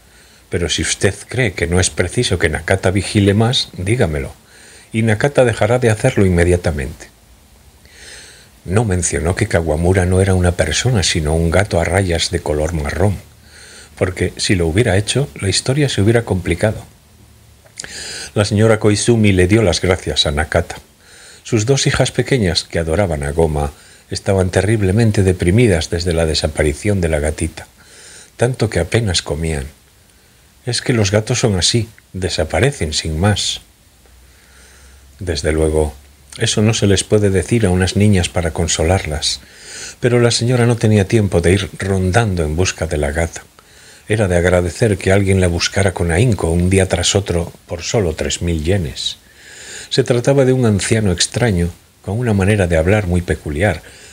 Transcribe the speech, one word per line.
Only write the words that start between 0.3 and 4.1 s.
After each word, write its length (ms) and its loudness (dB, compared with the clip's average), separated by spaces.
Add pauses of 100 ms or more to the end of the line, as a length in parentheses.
Pero 180 -4
si 140 -4
usted 340 0 (140)
cree 240 -2
que 140 -4
no 120 2
es 100 2
preciso 500 -2
que 100 2
Nakata 420 -2
vigile 420 2
más, 440 0
dígamelo. 560 -2 (580)